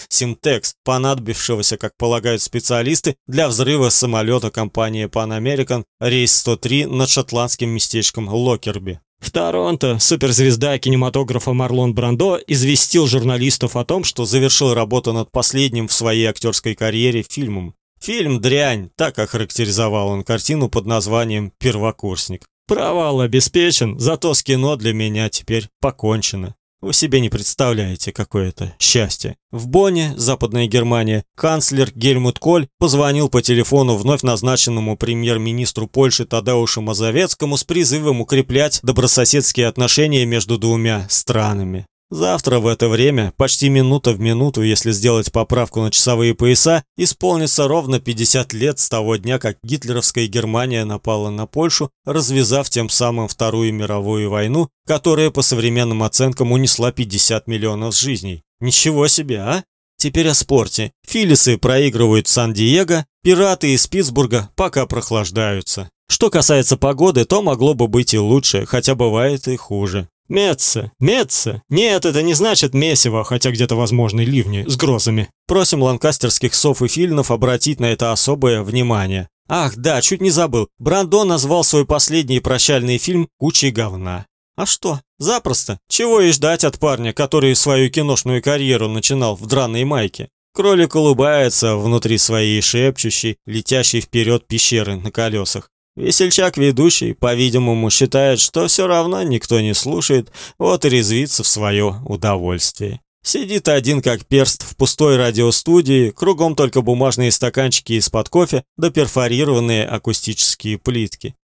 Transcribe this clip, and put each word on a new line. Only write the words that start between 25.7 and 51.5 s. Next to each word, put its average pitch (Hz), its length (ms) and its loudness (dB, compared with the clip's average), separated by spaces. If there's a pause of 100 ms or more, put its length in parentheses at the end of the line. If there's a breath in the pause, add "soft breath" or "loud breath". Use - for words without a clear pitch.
покончено». 110 760 -4 (280)
Вы - 100 -6
себе 135 280 2
не 117 100 0
представляете, 101 840 -2
какое 98 380 -4
это 92 280 -10
счастье. - 580 0 (140)
В 120 180 -10
Бонне, 170 500 2
Западная 120 480 0
Германия, 113 580 0 (100)
канцлер 139 580 0
Гельмут 127 460 0
Коль 165 300 2 (100)
позвонил 143 520 2
по 123 100 2
телефону 123 560 2
вновь 131 260 0
назначенному 117 760 -2
премьер-министру 117 880 -2
Польши 127 380 2
Тадеушу 117 560 0
Мазовецкому 113 760 -2
с - 80 0
призывом 151 560 0
укреплять 135 600 0
добрососедские 123 840 2
отношения 127 600 0
между 117 320 -2
двумя 113 500 0
странами. 101 800 -2 (240)
Завтра 160 480 0
в 110 80 0
это 117 220 2
время, 113 480 2
почти 135 320 2
минута 135 440 2
в 101 60 -2
минуту, 113 440 0
если 110 300 0
сделать 110 380 0
поправку 113 520 -2
на 107 80 0
часовые 117 440 2
пояса, 127 480 2 (140)
исполнится 165 720 0
ровно 135 320 0
пятьдесят 120 540 -2
лет 135 240 -2
с - 100 0
того 110 280 -2
дня, 117 220 -2
как 110 240 -6
гитлеровская 120 640 -2
Германия 113 600 -2
напала 104 420 -4
на 104 180 -8
Польшу, 156 440 -2 (160)